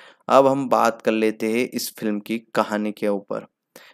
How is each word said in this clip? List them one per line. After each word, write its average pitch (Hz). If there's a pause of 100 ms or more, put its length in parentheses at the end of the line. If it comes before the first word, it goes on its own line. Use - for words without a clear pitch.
(280)
अब 135
हम 135
बात 113
कर 113
लेते 110
हैं 117
इस -
फिल्म 104
की 113 (160)
कहानी 107
के 107
ऊपर। 101 (480)